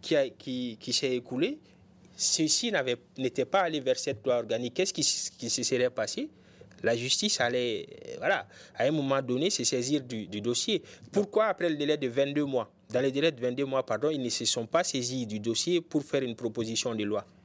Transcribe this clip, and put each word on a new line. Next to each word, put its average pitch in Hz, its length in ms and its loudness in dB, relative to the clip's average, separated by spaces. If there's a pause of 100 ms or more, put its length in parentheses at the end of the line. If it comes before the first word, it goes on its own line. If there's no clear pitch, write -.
qui - 140 0
a, 139 140 4
qui, 127 500 -6
qui 127 140 -6
s'est 127 220 2
écoulé, 135 440 -2 (580)
ceux-ci - 540 2
n'avaient, 131 240 2 (220)
n'étaient 131 260 0
pas 190 200 2
allés 160 180 0
vers 127 180 2
cette 123 260 -4
loi 123 120 4
organique, 123 380 -2
qu'est-ce 185 180 2
qui, - 80 -2 (360)
qui 120 120 -6
se 120 140 0
serait 123 260 2
passé ? 120 400 -4 (520)
La 113 140 2
justice 131 460 0
allait, 120 460 0 (200)
euh, 65 120 -10
voilà, 151 280 0 (260)
à 113 120 0
un 139 60 4
moment 135 300 2
donné, 131 280 0
se 123 160 -2
saisir 135 360 0
du, 120 240 -8
du 101 140 -6
dossier. 120 420 0 (300)
Pourquoi, 208 360 2
après 175 220 0
le 156 60 0
délai 147 220 2
de 135 100 -2
vingt-deux 139 380 2
mois, 127 260 -2 (180)
dans 123 120 2
le 139 100 4
délai 143 220 2
de 120 80 -10
vingt-deux 127 240 0
mois, 131 200 0
pardon, 117 240 0
ils 151 120 -2
ne 123 80 -2
se 117 160 -2
sont 117 200 0
pas 170 200 2
saisis 123 420 -2
du 107 140 -4
dossier 139 400 0
pour 156 220 -2
faire 139 200 0
une 117 140 -6
proposition 113 580 -4
de 107 80 0
loi ? 104 220 -2 (200)